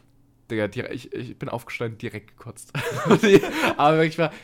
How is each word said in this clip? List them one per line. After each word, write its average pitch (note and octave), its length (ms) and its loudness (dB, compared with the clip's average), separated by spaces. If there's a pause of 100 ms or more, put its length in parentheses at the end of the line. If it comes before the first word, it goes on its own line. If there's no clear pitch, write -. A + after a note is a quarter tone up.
(500)
Digga, G#2+ 200 -2
die, A#2 140 -10
ich, - 280 -12
ich - 260 -12
bin C#3 120 -2
aufgestanden, A#2 480 -8
direkt G#2+ 400 -12
gekotzt. - 340 -20 (540)
<laughs> A3+ 500 4
Aber D#3+ 300 4
ich D#3 120 -4
war D#3+ 140 -2 (120)